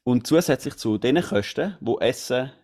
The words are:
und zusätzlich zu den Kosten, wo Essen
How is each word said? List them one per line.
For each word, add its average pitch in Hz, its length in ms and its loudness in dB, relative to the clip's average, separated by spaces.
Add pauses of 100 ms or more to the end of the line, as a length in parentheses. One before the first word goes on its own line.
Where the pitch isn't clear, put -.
und 123 240 0
zusätzlich 151 500 2
zu 107 220 0
den 131 240 2
Kosten, 165 580 -4
wo 117 200 -2
Essen 127 500 -2 (140)